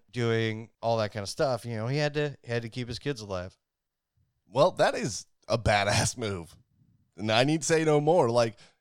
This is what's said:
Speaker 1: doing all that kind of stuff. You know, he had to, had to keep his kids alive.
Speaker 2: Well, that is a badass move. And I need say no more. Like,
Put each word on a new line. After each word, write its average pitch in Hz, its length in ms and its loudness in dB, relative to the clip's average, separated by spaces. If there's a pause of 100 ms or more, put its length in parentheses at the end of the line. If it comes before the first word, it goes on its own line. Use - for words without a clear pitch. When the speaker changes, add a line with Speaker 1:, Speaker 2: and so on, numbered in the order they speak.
(120)
Speaker 1:
doing 113 580 -2 (100)
all 117 180 0
that 107 140 -2
kind 104 120 -8
of 98 60 -10
stuff. 131 360 -2
You 120 100 -8
know, 110 120 -4
he 139 100 -2
had 147 160 -2
to, 147 320 -4
had 120 160 -4
to 117 80 -8
keep 123 180 -8
his 117 120 -10
kids 135 220 -6
alive. 95 360 -8 (920)
Speaker 2:
Well, 143 260 4
that 190 200 2
is 170 320 -6 (220)
a 113 100 0
badass 107 640 2
move. 98 360 -6 (640)
And 107 140 -2
I 120 140 4
need 151 180 0
say 160 200 0
no 151 160 4
more. 151 300 4
Like, 117 280 0 (240)